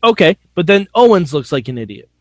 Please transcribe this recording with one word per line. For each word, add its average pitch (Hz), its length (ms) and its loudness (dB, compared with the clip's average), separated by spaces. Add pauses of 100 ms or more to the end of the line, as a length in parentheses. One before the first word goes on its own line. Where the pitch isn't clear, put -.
Okay, 202 340 2 (160)
but 170 140 -4
then 202 260 0
Owens 196 400 2
looks 143 180 -8
like 127 180 -4
an 127 80 -10
idiot. 107 320 -14 (120)